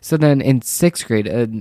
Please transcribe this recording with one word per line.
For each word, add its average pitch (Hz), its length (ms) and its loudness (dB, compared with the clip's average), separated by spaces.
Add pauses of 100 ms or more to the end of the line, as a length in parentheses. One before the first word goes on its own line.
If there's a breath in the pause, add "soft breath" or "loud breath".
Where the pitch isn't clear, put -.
So - 160 -2
then 147 240 4
in 127 220 2
sixth - 440 -2
grade, 107 220 0
uh, 117 180 -2 (140)